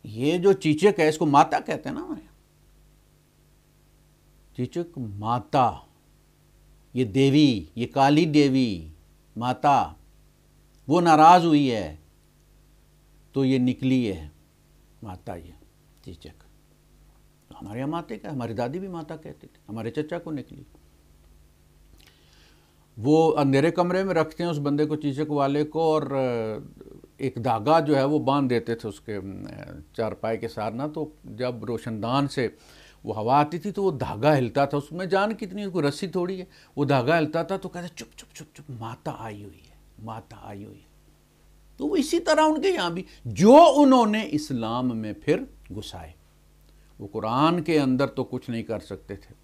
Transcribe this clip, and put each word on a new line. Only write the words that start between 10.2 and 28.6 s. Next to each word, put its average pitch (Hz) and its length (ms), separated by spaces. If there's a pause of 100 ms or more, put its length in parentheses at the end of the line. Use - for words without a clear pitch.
वो 170 100
नाराज़ 170 460
हुई 147 220
है 85 320 (1300)
तो 135 120
ये 131 140
निकली 127 460
है 80 260 (720)
माता, 92 320
ये 82 180 (520)
चीचक। 78 280 (1200)
हमारे 107 220
यहाँ 139 100
माते 165 280
का, 202 120
हमारी 120 240
दादी 123 260
भी 196 80
माता 165 280
कहती - 320
थी, - 200
हमारे 113 220
चचा 151 300
को 170 120
निकली। - 340 (2250)
वो 156 300
अंधेरे 143 420
कमरे 180 320
में 190 100
रखते 156 300
हैं 175 60
उस 151 80
बंदे 143 280
को, 151 100
चीचक 147 340
वाले 143 340
को, 151 180 (120)
और 143 120 (1160)
एक 127 180
धागा 120 400
जो 151 160
है 135 100
वो 151 140
बांध 135 300
देते 117 260